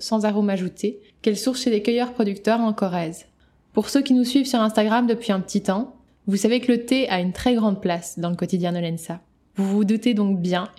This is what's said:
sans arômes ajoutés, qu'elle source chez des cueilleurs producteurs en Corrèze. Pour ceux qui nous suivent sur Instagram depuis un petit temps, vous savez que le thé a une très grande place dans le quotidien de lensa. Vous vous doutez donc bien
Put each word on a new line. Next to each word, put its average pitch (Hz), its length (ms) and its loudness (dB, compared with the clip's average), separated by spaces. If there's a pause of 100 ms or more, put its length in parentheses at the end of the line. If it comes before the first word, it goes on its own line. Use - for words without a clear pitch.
sans 220 240 -2
arômes 208 260 0
ajoutés, 190 480 -4 (240)
qu'elle 214 140 2
source 254 260 -2
chez 247 80 0
des 208 100 2
cueilleurs 240 320 0
producteurs 214 460 0
en 220 140 2
Corrèze. 175 540 -4 (460)
Pour 214 160 0
ceux 277 140 2
qui 269 120 2
nous 247 100 4
suivent 262 240 2
sur 247 100 0
Instagram 220 480 2
depuis 233 240 0
un 190 80 0
petit 196 240 -2
temps, 202 320 -2 (320)
vous 196 120 0
savez 226 200 2
que 247 140 2
le 240 120 0
thé 262 240 2
a 185 120 0
une 180 120 -2
très 247 220 0
grande 208 260 2
place 170 380 -4
dans 170 120 -2
le 175 60 -2
quotidien 175 360 -2
de 175 80 -2
lensa. 165 400 -6 (340)
Vous 196 140 -2
vous 208 160 2
doutez 220 280 2
donc 196 280 0
bien 180 380 -2